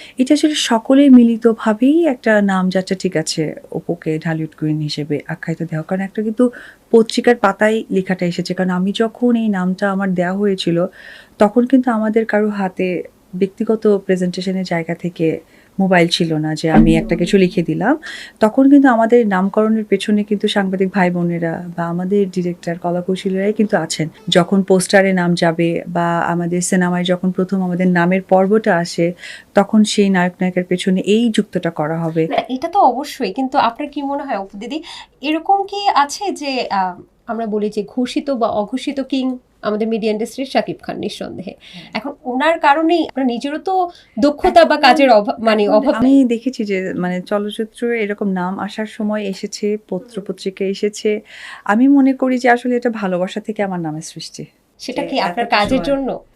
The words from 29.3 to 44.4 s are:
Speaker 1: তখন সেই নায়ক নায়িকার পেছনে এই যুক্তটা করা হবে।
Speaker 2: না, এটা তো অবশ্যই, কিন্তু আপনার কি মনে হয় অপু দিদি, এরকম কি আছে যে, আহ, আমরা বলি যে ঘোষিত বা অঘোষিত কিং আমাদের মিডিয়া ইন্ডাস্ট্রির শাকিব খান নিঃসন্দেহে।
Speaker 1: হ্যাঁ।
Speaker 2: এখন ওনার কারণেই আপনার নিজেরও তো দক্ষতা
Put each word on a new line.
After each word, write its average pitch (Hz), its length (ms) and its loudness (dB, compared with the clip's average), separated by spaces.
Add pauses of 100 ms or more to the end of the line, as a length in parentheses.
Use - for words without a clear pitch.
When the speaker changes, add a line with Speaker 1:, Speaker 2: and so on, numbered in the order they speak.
Speaker 1:
তখন 208 300 4
সেই 208 260 2
নায়ক 180 320 2
নায়িকার 180 220 0
পেছনে 185 380 0
এই 226 280 2
যুক্তটা 196 400 -2
করা 160 300 -4
হবে। 165 280 -2
Speaker 2:
না, - 100 -2 (120)
এটা 262 180 -6
তো 392 120 0
অবশ্যই, 254 540 0
কিন্তু 269 240 -4
আপনার 240 320 -2
কি 294 120 -10
মনে 277 220 -6
হয় 262 140 -6
অপু 196 200 -12
দিদি, 247 260 -10 (380)
এরকম 320 440 0
কি 403 240 -4
আছে 285 420 -2
যে, 262 380 -6
আহ, 185 320 -4 (260)
আমরা 226 180 -6
বলি 208 240 -2
যে 208 180 -4
ঘোষিত 269 420 -4
বা 233 180 0
অঘোষিত 262 520 -4
কিং 262 380 -4 (240)
আমাদের 214 260 -2
মিডিয়া 220 240 -2
ইন্ডাস্ট্রির 226 340 -6
শাকিব 208 380 -4
খান - 140 -10
নিঃসন্দেহে। - 600 -10
Speaker 1:
হ্যাঁ। 175 240 -20 (100)
Speaker 2:
এখন 277 200 -10 (100)
ওনার 285 360 0
কারণেই 320 480 2
আপনার 269 180 -4
নিজেরও 254 320 -4
তো 370 320 -2 (300)
দক্ষতা 311 460 4